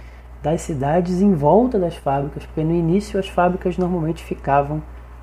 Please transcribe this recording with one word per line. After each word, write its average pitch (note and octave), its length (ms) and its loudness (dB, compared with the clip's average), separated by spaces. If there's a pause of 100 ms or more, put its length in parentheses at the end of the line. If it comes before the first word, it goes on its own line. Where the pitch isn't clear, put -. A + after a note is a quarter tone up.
(420)
das E3 180 -2
cidades D#3 600 0
em G3+ 120 6
volta F#3+ 460 4
das E3+ 180 -2
fábricas, C#3+ 480 -4
porque - 180 -6
no D#3+ 100 0
início F3 460 0
as F#3+ 100 -2
fábricas F3+ 500 0
normalmente F3 440 -2
ficavam D3 600 0 (400)